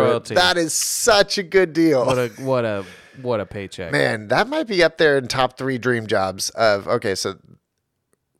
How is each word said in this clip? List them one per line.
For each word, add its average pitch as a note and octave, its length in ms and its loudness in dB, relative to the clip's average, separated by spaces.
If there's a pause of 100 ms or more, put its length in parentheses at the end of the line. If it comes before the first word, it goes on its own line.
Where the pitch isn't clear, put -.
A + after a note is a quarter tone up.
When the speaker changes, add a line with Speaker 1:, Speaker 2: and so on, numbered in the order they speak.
Speaker 1:
royalty. A#2+ 320 0
Speaker 2:
it. - 20 2
That F3+ 220 4
is E3 160 -2
such - 640 2
a G3+ 40 -2
good F3+ 300 2
deal. D3+ 320 4
Speaker 1:
What B2+ 140 0
a, B2 100 0 (140)
what C3 240 0
a, G2+ 180 -4 (380)
what A#2+ 180 -2
a F#2 60 -6
paycheck. F#2 460 -12
Speaker 2:
Man, A#2+ 360 -2
that F3 200 2
might D#4 180 -4
be F#3+ 180 0
up D#3+ 140 0
there D3 180 4
in B2+ 100 -2
top B2+ 300 -2
three C3 220 -4
dream A#2 280 -2
jobs F#2+ 440 -2
of, G2+ 360 0
okay, G#2 280 -2
so F#2+ 220 -6 (1040)